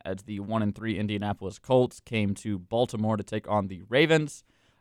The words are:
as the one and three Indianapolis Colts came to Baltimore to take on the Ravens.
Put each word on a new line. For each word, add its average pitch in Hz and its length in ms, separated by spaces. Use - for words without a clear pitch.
as 95 200
the 104 180
one 110 220
and 104 120
three 107 240
Indianapolis 101 600
Colts 127 420
came 104 360
to 104 220
Baltimore 110 600
to 101 40
take 107 260
on 101 200
the 90 200
Ravens. 151 540